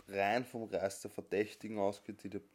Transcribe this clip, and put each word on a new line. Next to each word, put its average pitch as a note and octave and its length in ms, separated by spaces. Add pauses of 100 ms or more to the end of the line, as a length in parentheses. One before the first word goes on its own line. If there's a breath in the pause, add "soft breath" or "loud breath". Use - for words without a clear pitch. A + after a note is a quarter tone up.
rein G2+ 340
vom A2+ 260
Kreis F#2+ 320
der G2+ 100
Verdächtigen G#2+ 680
ausgeht, G2+ 440
die G#2 60
die G2 100 (160)